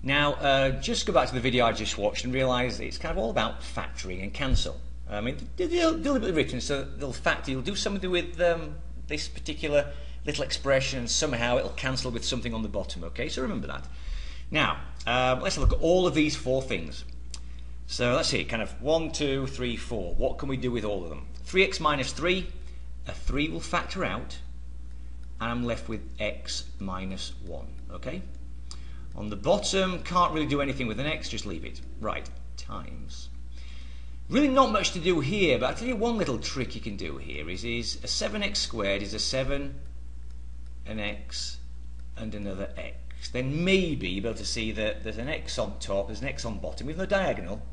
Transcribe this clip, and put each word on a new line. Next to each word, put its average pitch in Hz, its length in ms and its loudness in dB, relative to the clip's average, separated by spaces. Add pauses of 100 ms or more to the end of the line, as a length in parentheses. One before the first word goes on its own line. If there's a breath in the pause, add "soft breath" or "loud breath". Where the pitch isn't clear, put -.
Now, 143 340 4
uh, 135 340 6 (100)
just 226 260 0
go 214 60 2
back 151 160 6
to 117 60 -4
the 127 80 2
video 123 240 6
I 113 80 6
just 101 240 -2
watched 101 260 2
and 123 100 -2
realise 127 460 2
it's - 180 -6
kind 165 140 -4
of 170 100 0
all 226 80 0
about 117 300 0
factoring - 640 -6
and 98 100 -4
cancel. - 460 4 (300)
I 104 100 -2
mean, 120 160 -2 (220)
de-, 359 100 0
de-, 330 340 4
deliberately 233 300 2
written, 131 300 2
so 139 220 0
they'll 135 280 -4
factor, 143 400 0
you'll 131 100 0
do 180 140 -2
something 190 340 0
with, 175 300 0
um, 165 360 2 (320)
this 151 200 -2
particular 147 640 2 (340 loud breath)
little 147 200 2
expression, 135 540 4
and 117 120 -2
somehow 123 460 4
it'll 98 140 2
cancel 131 380 0
with 117 140 -2
something 120 300 0
on 110 80 -2
the 110 80 -2
bottom, 92 340 -2
okay? 113 240 -4
So 254 140 -2
remember 202 260 -2
that. 69 180 -6 (640 loud breath)
Now, 113 300 2 (260)
um, 127 360 4
let's 190 160 0
have 139 80 4
a - 20 12
look - 100 8
at - 60 4
all 175 240 8
of 156 60 4
these 151 240 4
four 131 240 2
things. 85 420 -4 (840 loud breath)
So 123 260 2
let's 156 160 4
see, 98 160 2
kind 113 160 0
of - 200 -4
one, 156 300 2
two, 135 360 0
three, 120 280 -2
four. 101 400 -2
What 131 220 4
can 147 100 -2
we 135 80 2
do 123 160 0
with 113 140 0
all 101 180 0
of 82 60 -4
them? 71 160 -6 (180)
Three 185 220 6
x 185 160 -2
minus 147 320 2
three, 180 340 2 (600 loud breath)
a - 40 -6
three 147 380 0
will 165 100 -2
factor - 460 -2
out, 110 320 -2 (1040 loud breath)
and 113 80 -2
I'm 120 140 0
left 117 240 -2
with 110 140 -2 (180)
x - 460 -2 (140)
minus 95 520 -4 (140)
one, 69 220 -6 (240)
okay? 127 300 -6 (920 loud breath)
On 104 140 -4
the 104 80 -4
bottom, 185 680 2
can't 175 300 4
really 156 120 2
do 143 160 2
anything 135 240 0
with 110 140 -2
an 135 60 -2
x, - 240 -2
just - 160 -4
leave 85 180 -4
it. 57 160 -8 (220)
Right, 85 280 -4 (280)
times. - 720 -8 (1000 loud breath)
Really 269 200 6
not 262 240 8
much 196 180 4
to 185 80 -4
do 170 220 4
here, 160 360 6
but 120 100 2
I'll 147 80 0
tell 233 120 -2
you 254 80 0
one 226 220 2
little 139 200 2
trick - 380 -4
you 110 60 -6
can 101 160 -6
do 80 200 -6
here 73 320 -8
is, 92 140 -6
is 117 400 -2
a - 40 -6
seven 208 360 0
x - 160 -2
squared 98 420 0
is 101 120 -4
a 107 60 -4
seven, 135 560 0 (1120)
an 110 140 -6
x, - 580 -6 (600)
and 110 180 -6
another 98 400 -4
x. - 560 -8
Then 135 320 0
maybe 180 460 4
you'll 95 140 -2
be 117 40 0
able 113 100 -2
to 107 80 -6
see 110 280 -2
that 107 320 -2
there's 110 140 -4
an 123 100 -4
x - 280 -4
on 101 220 -2
top, 98 280 0
there's 107 140 -6
an 131 60 -4
x - 160 -6
on 104 160 -4
bottom, 98 300 -6
even 160 100 -4
though 190 60 0
diagonal 120 560 0 (120)